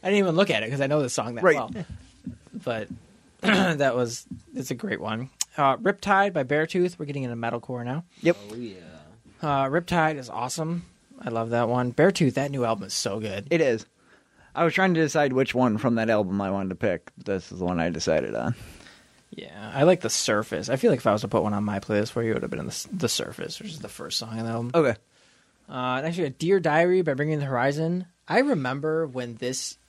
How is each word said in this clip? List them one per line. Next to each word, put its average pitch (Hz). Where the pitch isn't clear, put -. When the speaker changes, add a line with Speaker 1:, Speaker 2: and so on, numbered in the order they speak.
Speaker 1:
I 185
didn't 202
even 185
look 196
at 110
it 110
'cause 139
I 139
know 147
this 127
song 120
that 113
Speaker 2:
Right. 160
Speaker 1:
well. 127
But 110
<clears throat> -
that 170
was, 120
it's 202
a 131
great 147
one. 110
Uh, 139
Riptide 196
by 151
Beartooth. 160
We're 156
getting 143
into 120
metalcore 120
now. 135
Speaker 2:
Yep. -
Speaker 3:
Oh, 110
yeah. 117
Speaker 1:
Uh, 139
Riptide 160
is 127
awesome. 160
I -
love 113
that 117
one. 123
Beartooth, 165
that 131
new 131
album 107
is -
so 104
good. 104
Speaker 2:
It 165
is. 135
I 147
was 160
trying 185
to 160
decide 147
which 131
one 123
from 117
that 113
album 101
I 98
wanted 98
to 92
pick. 90
This 95
is 92
the 90
one 87
I 82
decided 78
on. 67
Speaker 1:
Yeah, 104
I 135
like 180
The 113
Surface. 107
I 131
feel 233
like 139
if -
I 117
was 104
to 107
put 101
one 104
on 101
my 104
playlist 107
for 117
you, 113
it -
would -
have -
been -
the, -
the -
Surface, -
which 208
is 156
the 107
first -
song 113
on 113
the 113
album. 120
Speaker 2:
Okay. 143
Speaker 1:
Uh, 127
next 165
we 180
got 139
Dear 185
Diary 170
by 151
Bringing 151
the 143
Horizon. 143
I 180
remember 156
when 123
this 127